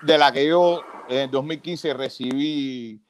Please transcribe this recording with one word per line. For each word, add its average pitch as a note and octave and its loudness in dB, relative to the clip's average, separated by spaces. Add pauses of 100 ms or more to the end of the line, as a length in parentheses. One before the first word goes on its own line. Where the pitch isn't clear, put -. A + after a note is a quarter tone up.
de D#3 4
la C#3+ 8
que C#3 0
yo E3+ 4 (260)
en C3 -2
dos C3+ -2
mil D3+ -8
quince D#3+ -4
recibí, C3 -6